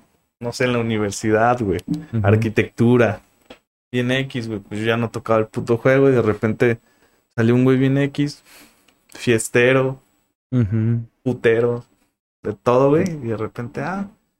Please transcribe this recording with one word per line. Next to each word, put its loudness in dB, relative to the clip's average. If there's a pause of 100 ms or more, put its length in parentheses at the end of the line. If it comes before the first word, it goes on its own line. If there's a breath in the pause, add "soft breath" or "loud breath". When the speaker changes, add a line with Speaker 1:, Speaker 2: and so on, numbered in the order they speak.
(400)
Speaker 1:
no -8
sé, -2
en 0
la 0
universidad, 0
güey, -2
Speaker 2:
Ujú. -6
Speaker 1:
arquitectura, 2 (720)
bien -2
X, -6
güey, -6
pues -10
yo -2
ya 0
no -2
tocaba 0
el 0
puto -2
juego 4
y 4
de 4
repente 0 (560)
salió 2
un 2
güey 4
bien 0
X, -4 (680 soft breath)
fiestero, 0 (540)
Speaker 2:
Ujú. 0 (220)
Speaker 1:
putero, 0 (580)
de -6
todo, 2
güey, 2
y -8
de -4
repente, -10
ah, -8 (320)